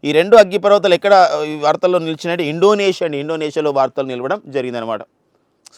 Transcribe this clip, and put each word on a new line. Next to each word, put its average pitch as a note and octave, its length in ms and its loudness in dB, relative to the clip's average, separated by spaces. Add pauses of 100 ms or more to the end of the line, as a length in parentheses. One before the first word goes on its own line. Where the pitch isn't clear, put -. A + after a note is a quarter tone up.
ఈ D3 80 -2
రెండు F3+ 240 4
అగ్నిపర్వతాలు G3+ 580 4
ఎక్కడ, G3+ 200 2
ఆ, D3+ 280 4
ఈ D3+ 160 -6
వార్తల్లో D#3 400 0
నిలిచినట్టు E3 440 -6
ఇండోనేషియా F#3 640 0
అండి, D3 120 -6
ఇండోనేషియాలో D3+ 520 -4
వార్తలు C3+ 360 -2
నిలవడం C3 400 -6
జరిగిందనమాట. A#2+ 560 -8 (760)